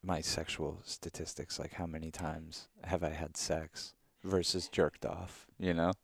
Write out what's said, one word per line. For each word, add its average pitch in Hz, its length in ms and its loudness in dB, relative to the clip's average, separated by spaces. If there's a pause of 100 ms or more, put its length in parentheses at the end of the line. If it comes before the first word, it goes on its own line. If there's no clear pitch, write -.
my 90 180 2
sexual 80 640 -2
statistics, - 760 -8
like 73 140 -6
how 87 120 -2
many 80 240 -4
times 80 580 -6 (160)
have 90 200 0
I 78 60 2
had 78 260 -6
sex - 580 -4 (300)
versus 92 440 2
jerked - 380 4
off, - 400 -6 (120)
you 92 140 4
know? 85 200 6 (120)